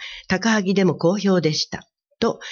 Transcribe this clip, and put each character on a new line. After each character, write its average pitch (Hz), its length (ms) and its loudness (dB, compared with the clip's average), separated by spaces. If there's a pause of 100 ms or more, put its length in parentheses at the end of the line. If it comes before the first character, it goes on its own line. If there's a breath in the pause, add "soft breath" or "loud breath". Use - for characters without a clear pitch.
(280 loud breath)
高 190 240 0
萩 202 240 0
で 196 100 4
も 170 80 4
好 180 240 0
評 185 240 2
で 156 120 0
し - 160 -4
た。 - 180 -12 (320)
と、 - 200 0 (120 loud breath)